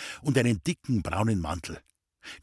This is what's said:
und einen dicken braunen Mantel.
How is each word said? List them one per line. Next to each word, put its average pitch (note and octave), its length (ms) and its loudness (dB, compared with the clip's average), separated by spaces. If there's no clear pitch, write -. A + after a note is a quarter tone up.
und C3+ 160 2
einen A#2+ 260 4
dicken B2+ 380 0
braunen G2 380 0
Mantel. D#2+ 400 -6